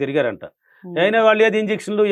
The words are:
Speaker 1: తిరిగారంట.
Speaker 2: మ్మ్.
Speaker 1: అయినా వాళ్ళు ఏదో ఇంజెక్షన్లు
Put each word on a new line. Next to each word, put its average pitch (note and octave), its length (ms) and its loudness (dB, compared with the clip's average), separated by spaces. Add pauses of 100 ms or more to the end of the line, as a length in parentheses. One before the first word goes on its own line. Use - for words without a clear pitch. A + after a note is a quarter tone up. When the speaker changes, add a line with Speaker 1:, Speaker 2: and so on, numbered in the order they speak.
Speaker 1:
తిరిగారంట. C3 400 -4 (400)
Speaker 2:
మ్మ్. F3 200 -12
Speaker 1:
అయినా G#3+ 240 2
వాళ్ళు G#3+ 200 4
ఏదో G#3+ 160 0
ఇంజెక్షన్లు G#3+ 480 -2